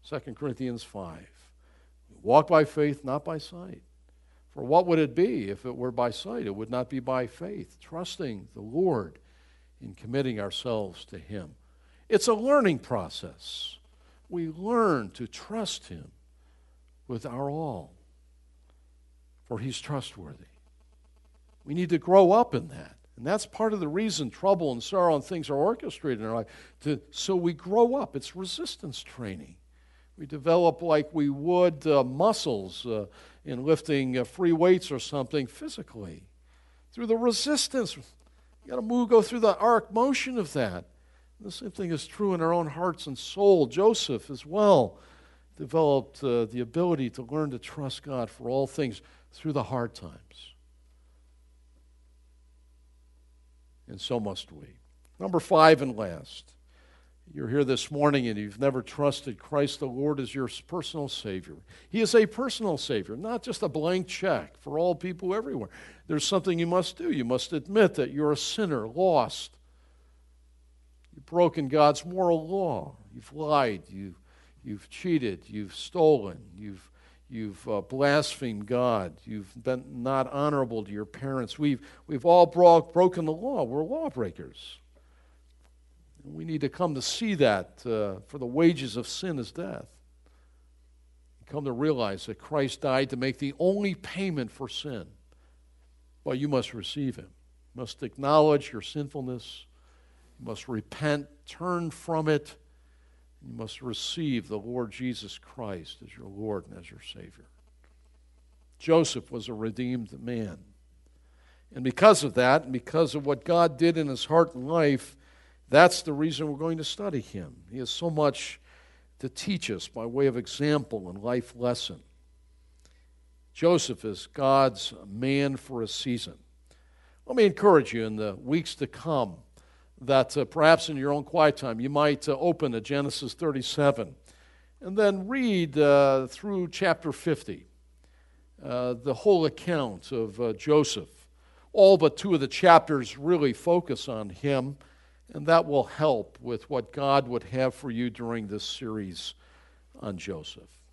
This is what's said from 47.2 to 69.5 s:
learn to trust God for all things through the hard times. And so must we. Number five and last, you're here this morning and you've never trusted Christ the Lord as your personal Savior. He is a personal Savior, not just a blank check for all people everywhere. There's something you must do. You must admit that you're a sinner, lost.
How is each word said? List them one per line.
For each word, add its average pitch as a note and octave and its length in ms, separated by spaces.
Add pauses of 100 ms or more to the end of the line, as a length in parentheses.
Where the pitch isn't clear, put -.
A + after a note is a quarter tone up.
learn D3 280
to B2 80
trust - 440
God B2+ 260
for A#2+ 200
all C3+ 160
things C3+ 360 (320)
through - 180
the C3+ 120
hard A#2+ 300
times. - 600 (3250)
And G2 120
so A#2+ 200
must G2+ 320
we. D2 160 (520)
Number F#3 200
five D#3 420
and B2+ 160
last, E2+ 560 (800)
you're C#3+ 140
here C#3 160
this B2+ 260
morning C#3+ 380
and G#2+ 100
you've G#2 220
never C3 240
trusted C#3 560
Christ C#3+ 400
the C#3+ 80
Lord C#3 320
as B2+ 160
your C3 120 (200)
personal D#3+ 400
Savior. F#2 480 (340)
He A3+ 120
is A3 120
a A3 140
personal A3 500
Savior, G#2+ 400
not A3 240
just A3+ 220
a F#3 40
blank E3 400
check - 520
for C#3+ 180
all F3 160
people F3+ 400
everywhere. A3 360 (360)
There's D3+ 180
something F3+ 360
you E3+ 80
must F3+ 300
do. D#4+ 140
You C3+ 140
must B2 260
admit F3+ 440
that C#3 160
you're D3 200
a C#3+ 60
sinner, C#3+ 500
lost. D3 720 (1600)